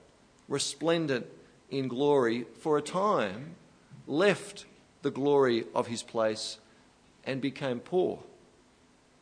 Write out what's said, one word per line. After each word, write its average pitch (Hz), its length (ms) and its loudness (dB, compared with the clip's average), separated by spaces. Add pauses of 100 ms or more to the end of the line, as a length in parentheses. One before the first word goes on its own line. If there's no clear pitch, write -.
(480)
resplendent 147 800 0 (440)
in 131 200 -4
glory, 123 560 2 (140)
for 151 180 2
a 147 40 0
time 151 720 -2 (520)
left 165 580 0 (360)
the 107 100 -2
glory 131 540 4 (100)
of 123 120 0
his 117 160 -8
place 110 540 -2 (680)
and 127 180 -6
became 131 380 -4
poor. 120 400 -2 (1040)